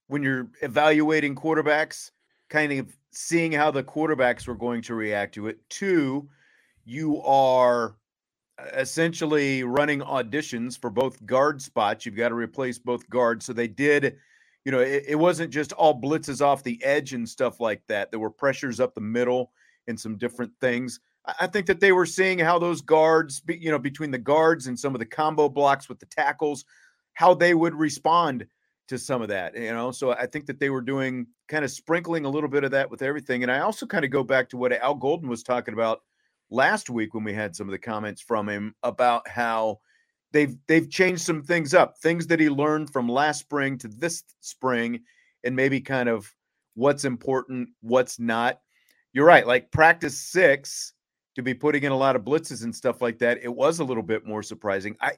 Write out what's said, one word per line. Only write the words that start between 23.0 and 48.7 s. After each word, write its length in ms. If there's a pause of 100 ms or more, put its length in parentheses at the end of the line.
be-, 180
you 100
know, 100
between 300
the 80
guards 480
and 120
some 180
of 40
the 60
combo 420
blocks 400
with 120
the 80
tackles, 580 (480)
how 220
they 180
would 220
respond 720 (400)
to 100
some 240
of 60
that, 280
you 160
know? 200
So 220
I 120
think 220
that 120
they 120
were 100
doing, 460 (200)
kinda 220
sprinkling 560
a 40
little 200
bit 140
of 80
that 180
with 140
everything. 400
And 80
I 80
also 260
kinda 220
go 160
back 260
to 80
what 160
Al 220
Golden 340
was 140
talking 320
about 260 (480)
last 400
week 240
when 100
we 80
had 240
some 120
of 40
the 60
comments 420
from 300
him 320
about 460
how 520 (520)
they've, 340
they've 240
changed 320
some 220
things 320
up, 240
things 260
that 140
he 100
learned 420
from 160
last 340
spring 360
to 100
this 360 (160)
spring, 640 (400)
and 120
maybe 240
kind 300
of 260 (380)
what's 320
important, 640 (120)
what's 360
not. 440 (520)